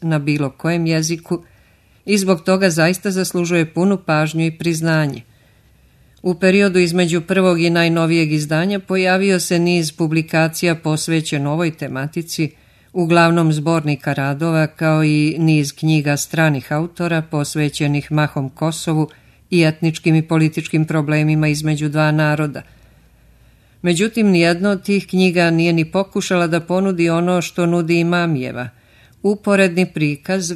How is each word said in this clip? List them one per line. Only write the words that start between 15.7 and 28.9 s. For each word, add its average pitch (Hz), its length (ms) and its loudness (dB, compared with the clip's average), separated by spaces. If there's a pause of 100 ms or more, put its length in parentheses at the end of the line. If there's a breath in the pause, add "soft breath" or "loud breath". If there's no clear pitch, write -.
knjiga 147 440 0
stranih 151 540 -2
autora 165 500 -4
posvećenih 147 880 -4
mahom 147 380 -2
Kosovu 156 600 -2 (400 soft breath)
i 170 140 4
etničkim 160 520 0
i 160 60 4
političkim 160 640 0
problemima 151 640 0
između 151 420 -2
dva 151 220 0
naroda. 151 500 0 (1200 soft breath)
Međutim, 208 460 0
nijedna 170 420 2
od 196 140 -4
tih 202 240 -2
knjiga 180 420 2
nije 165 240 2
ni 160 180 2
pokušala 190 560 -2
da 165 120 0
ponudi 175 500 0
ono 175 320 0
što 175 240 -4
nudi 170 340 0
Imamijeva, 147 720 -2 (540 soft breath)